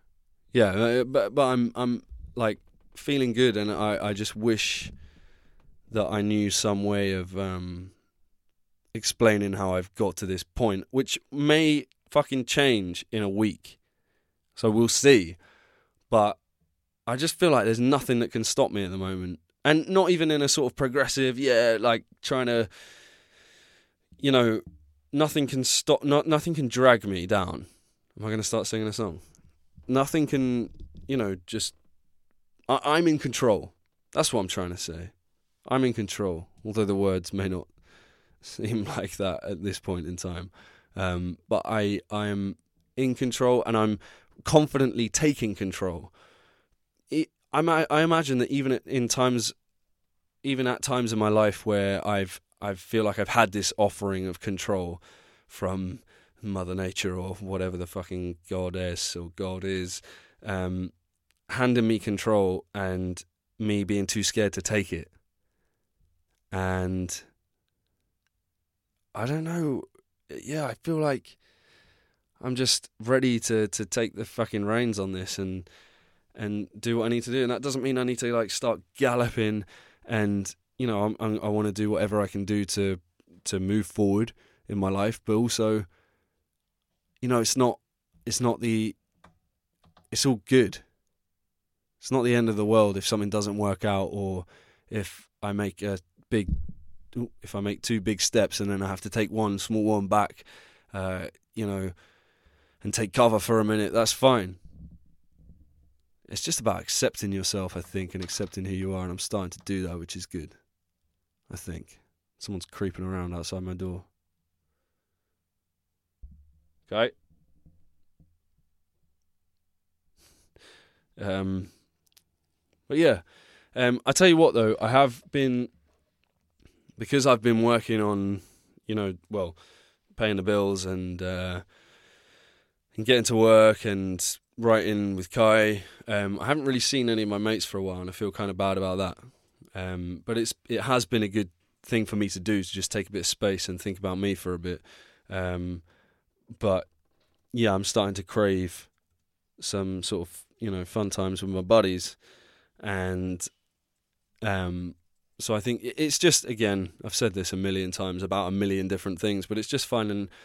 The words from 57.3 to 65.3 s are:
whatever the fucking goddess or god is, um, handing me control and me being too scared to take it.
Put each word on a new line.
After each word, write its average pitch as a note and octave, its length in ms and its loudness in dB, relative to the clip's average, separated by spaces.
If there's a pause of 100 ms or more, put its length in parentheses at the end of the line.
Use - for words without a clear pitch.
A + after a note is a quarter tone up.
whatever F#2 420 -6
the F2 100 -8
fucking F2+ 500 -8 (120)
goddess F2+ 640 -4
or F2 200 -10
god F#2 280 -6
is, F#2 380 -6 (420)
um, F#2 480 -4 (580)
handing B2 380 2
me A2 120 2
control G2+ 720 2
and F#2 500 -4 (360)
me G#2 240 0
being G2 240 0
too G#2 160 -2
scared G2+ 300 0
to G2 80 -6
take G2+ 320 -2
it. E2 180 -10 (1400)